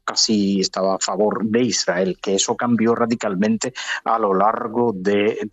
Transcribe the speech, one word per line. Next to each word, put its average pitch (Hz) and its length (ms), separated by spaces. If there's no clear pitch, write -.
casi, 101 560
estaba 95 340
a 92 40
favor 101 460
de 113 180
Israel, 95 600
que 98 140
eso 107 200
cambió 117 380
radicalmente 113 800
a 113 140
lo 104 140
largo 113 600
de, 101 580